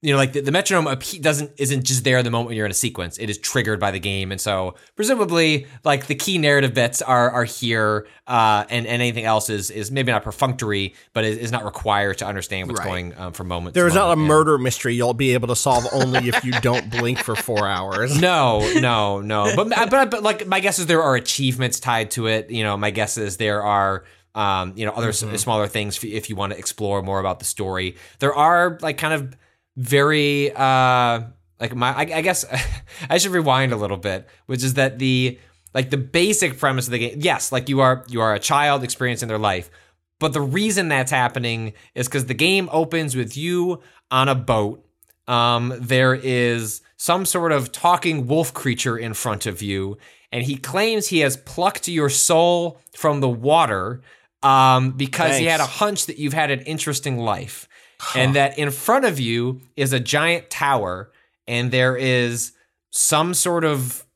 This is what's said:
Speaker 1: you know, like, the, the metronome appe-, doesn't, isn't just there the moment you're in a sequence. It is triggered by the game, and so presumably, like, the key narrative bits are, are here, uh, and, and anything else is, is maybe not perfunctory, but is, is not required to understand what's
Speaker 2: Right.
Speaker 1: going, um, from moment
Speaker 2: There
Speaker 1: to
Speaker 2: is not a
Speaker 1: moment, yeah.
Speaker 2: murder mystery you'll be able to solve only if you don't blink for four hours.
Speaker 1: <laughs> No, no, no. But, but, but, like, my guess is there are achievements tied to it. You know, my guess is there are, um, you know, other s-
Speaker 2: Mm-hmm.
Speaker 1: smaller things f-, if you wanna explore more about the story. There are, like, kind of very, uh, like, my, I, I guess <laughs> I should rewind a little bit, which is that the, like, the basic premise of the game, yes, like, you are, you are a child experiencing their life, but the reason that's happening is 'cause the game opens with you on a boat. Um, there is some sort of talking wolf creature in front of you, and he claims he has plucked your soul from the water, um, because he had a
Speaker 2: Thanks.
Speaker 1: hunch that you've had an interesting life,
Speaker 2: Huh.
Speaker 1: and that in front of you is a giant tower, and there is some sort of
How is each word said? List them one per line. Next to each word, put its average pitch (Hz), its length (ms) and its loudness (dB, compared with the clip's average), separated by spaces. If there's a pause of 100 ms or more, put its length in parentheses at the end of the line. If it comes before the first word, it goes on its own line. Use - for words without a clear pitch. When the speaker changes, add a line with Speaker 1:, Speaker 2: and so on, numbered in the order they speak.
Speaker 1:
you 151 80 2
know, 139 60 4
like, 131 160 2
the, 143 80 -2
the 139 100 -2
metronome 185 340 2
appe-, 139 360 -6
doesn't, 147 360 0
isn't 135 260 0
just 127 200 -2
there 127 200 4
the 120 80 0
moment 117 240 -2
you're 107 100 0
in 101 60 -2
a - 20 -6
sequence. 92 460 -4
It 107 100 -6
is 104 80 -6
triggered 110 420 -2
by 101 120 0
the 92 80 -4
game, 95 320 -4
and 95 100 -8
so 92 320 -2 (220)
presumably, 170 720 2 (160)
like, 139 240 0
the 135 80 -2
key 185 240 -2
narrative 143 340 4
bits 120 300 0
are, 123 260 4
are 123 160 0
here, 110 640 -2 (200)
uh, 110 420 4
and, 117 180 -2
and 120 140 -2
anything 117 240 -2
else 110 240 2
is, 101 220 -4
is 104 200 -8
maybe 131 200 0
not 107 120 0
perfunctory, 107 720 -2 (180)
but 110 100 0
is, 110 140 0
is 117 140 -6
not 117 120 -4
required 101 540 0
to - 80 -6
understand 95 420 -6
what's 120 120 -6
Speaker 2:
Right. - 100 -6
Speaker 1:
going, 90 280 -6
um, 90 140 -10
from 90 160 -10
moment 87 280 -6
Speaker 2:
There 180 80 4
Speaker 1:
to 175 60 6
Speaker 2:
is 160 40 2
not 190 180 4
a 165 40 4
Speaker 1:
moment, 156 80 2
yeah. 151 40 2
Speaker 2:
murder 151 300 6
mystery 123 380 -2
you'll 120 180 0
be 127 220 2
able 120 140 0
to 120 60 0
solve 123 380 2
only 127 340 0
if 120 160 0
you 123 80 -2 (100)
don't 123 280 0
blink 120 300 -2
for 110 160 -4
four 104 320 -2
hours. 98 520 0
Speaker 1:
<laughs> - 20 4
No, 131 460 4 (120)
no, 104 420 2
no. 104 340 0
But, 214 140 2 (220)
but, 262 200 4
but, 214 120 -4
like, 208 240 0
my 190 120 0
guess 190 200 0
is 170 80 -4
there 165 160 4
are 135 120 4
achievements 123 640 -2
tied 113 320 0
to 117 160 -4
it. 110 220 0
You 113 140 -4
know, 104 120 0
my 104 140 -2
guess 104 300 -4
is 98 180 -6
there 104 240 0
are, 98 420 2 (300)
um, 95 420 -2
you 110 120 -6
know, 107 60 -4
other 117 160 -2
s- 104 120 -4
Speaker 2:
Mm-hmm. 107 140 -6
Speaker 1:
smaller 107 320 0
things 104 300 -4
f-, - 80 -10
if 107 240 -8
you 107 60 -8
wanna 98 200 -6
explore 98 480 -6
more 98 160 -2
about 95 180 -2
the - 80 -14
story. 92 520 -6 (200)
There 143 160 0
are, 170 480 4
like, 156 160 -4
kind 156 160 -2
of 139 220 -6 (420)
very, 143 800 2
uh, 127 680 4 (380)
like, 117 160 -4
my, 123 160 0
I, 131 100 -4
I 160 200 -2
guess 180 240 0 (320)
<laughs> - 320 -16
I 160 80 2
should 185 140 0
rewind 135 420 2
a - 40 -2
little 101 200 -4
bit, 95 300 -6 (180)
which 127 180 -4
is 131 120 -2
that 135 240 0
the, 127 400 0 (340)
like, 131 160 -2
the 147 80 -2
basic 170 600 0
premise 131 280 0
of 120 40 -6
the 120 80 -2
game, 117 220 -4
yes, 151 300 0
like, 127 180 -2
you 139 120 0
are, 131 260 4
you 120 140 -2
are 110 120 4
a 101 60 0
child 143 440 2
experiencing 123 440 -4
their 110 120 -2
life, 95 300 0 (500)
but 156 140 0
the 147 80 -2
reason 185 480 0
that's 135 220 2
happening 120 600 0 (220)
is 123 120 -4
'cause 131 180 -2
the 127 80 -6
game 175 380 0
opens 160 440 -2
with 117 200 -4
you 175 460 -2 (300)
on 131 180 4
a 135 60 2
boat. 110 500 -2 (420)
Um, 120 520 2
there 127 360 4
is 123 680 -2 (160)
some 180 280 0
sort 170 260 0
of 135 200 0
talking 175 560 0
wolf 151 260 0
creature 117 440 -2
in 113 160 -8
front 104 320 -4
of 101 160 -6
you, 98 360 -4 (340)
and 120 120 -4
he 139 140 -2
claims 208 500 -2
he 175 120 2
has 135 180 2
plucked - 500 -4
your 156 220 0
soul 170 720 2 (140)
from 147 280 0
the 131 80 2
water, 123 720 2 (420)
um, 131 480 6
because 139 460 0
he 156 80 2
had 165 140 2
a 147 40 2
Speaker 2:
Thanks. 127 160 -6
Speaker 1:
hunch 208 280 0
that 156 100 -12
you've 143 160 -4
had 151 180 0
an 131 100 -2
interesting 143 580 -6
life, - 480 -6 (320)
Speaker 2:
Huh. - 200 -4
Speaker 1:
and 131 160 4
that 139 220 2
in 147 140 -2
front 247 340 0
of 165 140 0
you 120 420 -2 (140)
is 135 180 0
a 127 60 2
giant 160 500 0
tower, 104 600 -2 (360)
and 120 240 -2
there 127 240 2
is 123 560 0 (380)
some 160 460 2
sort 170 280 0
of 139 420 -2 (100)